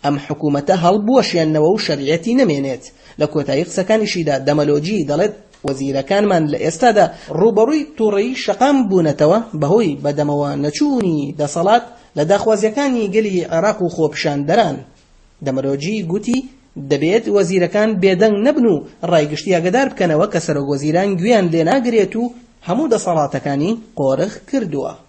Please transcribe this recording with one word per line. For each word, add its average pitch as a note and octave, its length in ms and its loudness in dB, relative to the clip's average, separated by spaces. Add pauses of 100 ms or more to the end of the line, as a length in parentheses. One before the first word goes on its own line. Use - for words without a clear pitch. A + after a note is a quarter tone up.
ئەم C#3+ 120 0 (100)
حکوومەتە D3 480 0 (100)
هەڵبوەشێننەوە F3 880 2
و G#3+ 140 0
شەریعەتی E3 540 0
نەمێنێت.» C#3 440 0 (360)
لە D3+ 120 2
کۆتایی C#3 360 -2
قسەکانیشیدا F#3+ 680 0 (100)
دەمەلۆجی D3 640 0
دەڵێت، F#3+ 240 0 (320)
«وەزیرەکانمان C#3 880 0
لە C3+ 120 -4
ئێستادا G#3 420 2 (320)
ڕوبەڕووی A#3 480 2 (100)
تووڕەیی A3 480 -2
شەقام C4+ 320 2 (120)
بوونەتەوە E3 500 2 (220)
بەهۆی D#3 440 0
بەدەمەوە C#3+ 460 -2 (140)
نەچوونی E3 760 -2
دەسەڵات F3+ 440 0 (320)
لە D3 140 0
داخوازیەکانی A3 840 0
گەلی G3+ 380 0
عێراق F#3 300 0
و F3 140 -2
خۆپشاندەران.» D3+ 800 0 (680)
دەمەلۆجی C#3+ 680 -2
گوتی، G#3+ 280 -2 (520)
«دەبێت D#3+ 340 0 (100)
وەزیرەکان G3 560 2 (120)
بێدەنگ G3 340 4 (100)
نەبن C#4 260 4
و D3 100 0 (280)
ڕایگشتی D3+ 460 0
ئاگدار F#3 340 0
بکەنەوە D#3+ 420 0
کە F3+ 140 0
سەرۆک C#3+ 260 -2
وەزیران D3+ 380 0 (100)
گویان F#3 320 2
لێ E3 180 2
ناگرێت A#3 460 0
و A#3+ 160 -4 (360)
هەموو B3 260 0
دەسەڵاتەکانی D3 760 -2 (260)
قۆرخ C#3+ 360 -2 (160)
کردووە.» D3+ 440 -4 (140)